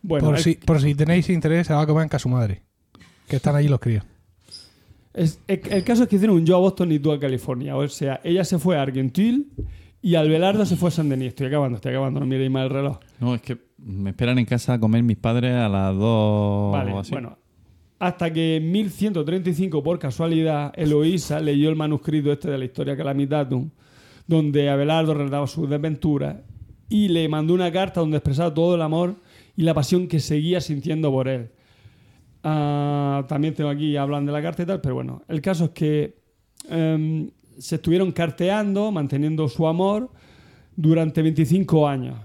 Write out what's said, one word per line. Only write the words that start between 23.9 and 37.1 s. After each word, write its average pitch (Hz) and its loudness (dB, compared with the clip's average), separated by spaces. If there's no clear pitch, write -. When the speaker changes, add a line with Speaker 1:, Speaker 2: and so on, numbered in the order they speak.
Speaker 1:
donde 147 2
Abelardo 156 2
relataba 143 -2
sus 147 -4
desventuras 147 -2
y 208 4
le 165 2
mandó 156 2
una 180 0
carta 185 -2
donde 156 0
expresaba 151 0
todo 170 2
el 170 0
amor 170 0
y 170 0
la 165 4
pasión 160 2
que 160 0
seguía 156 -2
sintiendo 151 -2
por 131 0
él. 120 -6
Ah, 143 0
también 151 -2
tengo 147 -2
aquí, 143 -2
hablan 143 -2
de 143 -2
la 147 -4
carta 165 -4
y - -4
tal, 165 -4
pero 127 -4
bueno, 127 -8
el 156 -4
caso 170 0
es 160 -2
que, 151 -2
em, 160 -2